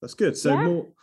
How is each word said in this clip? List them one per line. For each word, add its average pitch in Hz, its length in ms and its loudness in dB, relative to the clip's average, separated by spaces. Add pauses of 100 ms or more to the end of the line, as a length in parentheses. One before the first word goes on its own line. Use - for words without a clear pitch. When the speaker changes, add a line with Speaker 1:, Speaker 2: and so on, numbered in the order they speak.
Speaker 1:
That's - 120 -14
good. 175 220 0
So 147 160 0
Speaker 2:
Yeah. 143 120 2
Speaker 1:
more, 170 280 -2 (100)